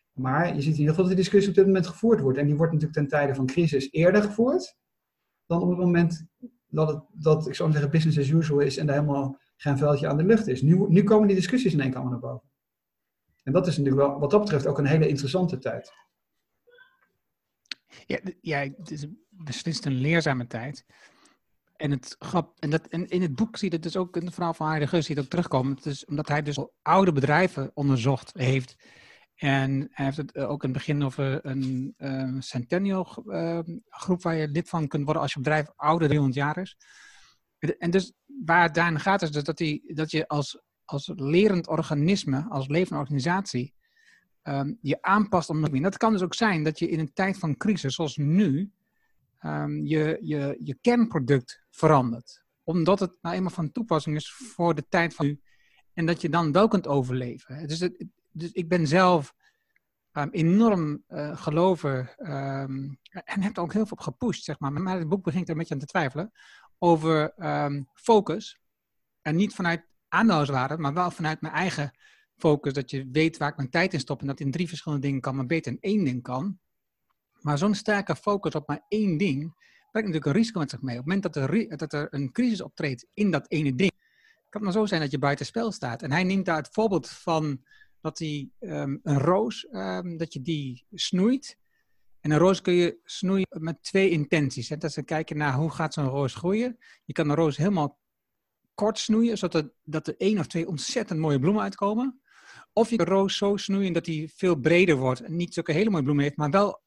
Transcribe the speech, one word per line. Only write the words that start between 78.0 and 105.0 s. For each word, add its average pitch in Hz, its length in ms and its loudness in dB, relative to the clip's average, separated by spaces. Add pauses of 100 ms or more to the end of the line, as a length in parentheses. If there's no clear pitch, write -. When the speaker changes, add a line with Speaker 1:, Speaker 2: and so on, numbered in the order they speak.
Speaker 2:
focus 202 380 -2
op 151 140 -8
maar - 200 -8
één 208 300 0
ding 151 220 0 (500)
brengt 214 180 -4
natuurlijk 156 180 -2
een 143 60 2
risico 226 280 0
met 143 100 -4
zich - 120 -14
mee. 123 160 -4
Op 127 60 -10
het 165 100 -2
moment 185 200 -2
dat 143 80 -2
er 135 80 -2
ri-, 190 260 -2
dat 151 160 -8
er 147 180 -4
een 139 220 -6
crisis 233 300 0
optreedt - 520 -8
in 208 160 2
dat 143 200 0
ene 151 240 0
ding, 180 180 2 (560)
kan 208 120 -10
het - 20 -8
maar 190 100 -2
zo 214 140 2
zijn 185 140 0
dat 147 100 -2
je 143 80 -2
buitenspel 143 540 -2
staat. 117 300 -8
En 139 100 -4
hij 180 120 2
neemt 190 200 0
daar 170 120 0
het 151 160 -6
voorbeeld 196 360 0
van 156 540 -2 (380)
dat - 180 -8
hij, 147 400 -8
ehm, 147 440 -6
een 143 160 2
roos, 196 480 0
ehm, 185 500 -8
dat 160 160 -8
je 135 100 -10
die 139 480 -8
snoeit. 208 680 -2 (600)
En 151 100 -4
een 151 80 4
roos 185 220 4
kun 180 120 0
je 175 320 2
snoeien 190 460 -2
met 160 320 -8
twee 190 280 2
intenties, 147 580 0
hè. 151 80 -6
Dat 160 120 -6
is - 80 -12
dan 147 80 -6
kijken 160 320 -6
naar 147 180 0
hoe 151 160 0
gaat 156 240 -4
zo'n 143 140 -2
roos 135 260 -2
groeien. 220 440 -2 (260)
Je - 80 -12
kan 156 160 0
een 147 80 0
roos 156 200 2
helemaal 160 420 0 (760)
kort 220 240 0
snoeien, 226 400 2
zodat 165 240 0
er, 147 100 -10 (120)
dat 151 220 -6
er 156 100 -6
één 202 220 2
of - 80 -2
twee 170 220 -4
ontzettend 180 520 -4
mooie 151 180 2
bloemen 196 240 2
uitkomen. 214 580 -4 (520)
Of 226 180 2
je 233 60 0
kan 170 100 2
een 180 60 0
roos 196 240 2
zo 202 200 0
snoeien 196 360 0
dat 160 120 -2
die 156 300 -6
veel 180 220 2
breder 165 400 4
wordt 127 240 0